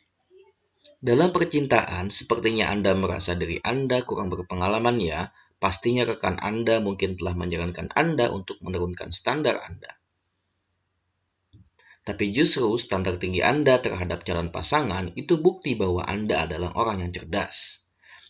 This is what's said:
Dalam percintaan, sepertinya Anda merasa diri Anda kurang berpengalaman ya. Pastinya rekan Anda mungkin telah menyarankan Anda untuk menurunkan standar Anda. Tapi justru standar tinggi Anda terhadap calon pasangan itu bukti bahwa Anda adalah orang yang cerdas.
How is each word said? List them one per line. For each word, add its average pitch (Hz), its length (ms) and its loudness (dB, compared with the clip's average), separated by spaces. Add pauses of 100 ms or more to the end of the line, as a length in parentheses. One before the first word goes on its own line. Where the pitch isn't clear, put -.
(960)
Dalam 127 340 4
percintaan, 131 800 0
sepertinya 110 640 0
Anda 98 240 4
merasa 92 400 0
diri 85 260 -4
Anda 127 400 0
kurang 104 300 -4
berpengalaman 95 680 0
ya. 82 320 -2 (300)
Pastinya 120 480 2
rekan 98 320 -2
Anda 113 420 2
mungkin 98 380 0
telah 87 160 -2
menyarankan 85 580 -4
Anda 147 380 2
untuk - 320 -8
menurunkan 87 500 -4
standar 127 460 0
Anda. - 320 -16 (2000)
Tapi 101 320 -2
justru 123 460 4
standar 92 420 0
tinggi 92 220 0
Anda 135 340 6
terhadap 92 480 -4
calon 85 240 -2
pasangan 92 640 -2
itu 147 240 0
bukti 156 400 0
bahwa 90 240 0
Anda 98 460 -2
adalah 85 260 -4
orang 107 320 -2
yang 87 80 -4
cerdas. - 720 -6 (440)